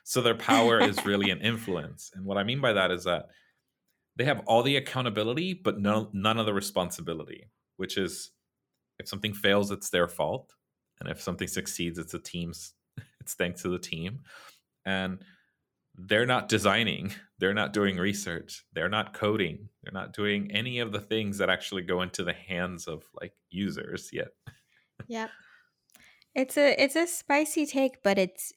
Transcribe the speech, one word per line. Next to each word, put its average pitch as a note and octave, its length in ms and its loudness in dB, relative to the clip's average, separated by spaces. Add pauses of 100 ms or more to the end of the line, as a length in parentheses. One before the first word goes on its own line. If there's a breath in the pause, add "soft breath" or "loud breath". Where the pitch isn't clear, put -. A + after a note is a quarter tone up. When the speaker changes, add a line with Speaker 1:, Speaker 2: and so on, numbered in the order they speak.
Speaker 1:
So - 180 0
their A#2 140 4
power A#2 440 6
is - 260 2
really G2+ 240 4
an E2+ 100 0
Speaker 2:
<laughs> - 20 -10
Speaker 1:
influence. G2+ 760 -4
And F#2+ 100 -10
what G2 120 -2
I G2 60 2
mean B2+ 180 -2
by A#2+ 120 4
that F#2+ 160 4
is F2 140 -2
that F2 240 0 (880 soft breath)
they B2 100 0
have C3 200 0
all A#2 180 6
the C#3 120 4
accountability, C3 800 -2
but G#2 260 -2
no, G#2 340 2
none G#2+ 240 2
of A2 80 0
the G#2+ 80 2
responsibility, F2 960 -4 (280)
which F#2 200 -6
is - 340 -4 (680)
if - 80 -14
something G2+ 260 -6
fails, G2+ 380 4
it's - 180 -6
their F2 180 4
fault. F2 460 -4 (460)
And - 100 -8
if D#2 120 -8
something F2+ 260 -4
succeeds, E2+ 500 -4
it's D#2+ 160 -8
a E2 60 -8
team's, - 540 -10 (240)
<laughs> - 240 -18
it's - 120 -12
thanks F2 300 -4
to F2+ 60 -2
the F2+ 100 -2
team. F2 420 -8 (640 loud breath)
And F#2+ 380 -4 (720 soft breath)
they're G#2+ 300 2
not B2+ 220 2
designing, G2+ 640 2 (240 loud breath)
they're F#2+ 160 2
not G2+ 200 0
doing G2 240 2
research, F2+ 760 -4
they're E2 160 0
not G#2+ 240 -2
coding, G#2 560 -2 (140)
they're - 100 -14
not F#2+ 200 -10
doing G2+ 380 -2
any A#2+ 280 -2
of A2+ 120 -4
the G2+ 100 -4
things G#2 380 -2
that F#2 100 4
actually F#2 320 -2
go F2+ 200 0
into F2+ 220 -4
the E2+ 100 -2
hands F2+ 540 -6
of, D#2 160 -10 (160)
like, - 140 -12 (160)
users - 640 -6
yet. - 160 -4 (180)
<laughs> - 600 -20
Speaker 2:
Yep. A3+ 240 -8 (1040 loud breath)
It's C4 220 0
a, C#4+ 240 6
it's C4+ 140 4
a E4+ 120 4
spicy D4+ 580 2
take, C4+ 380 0
but G3 140 4
it's, - 400 -2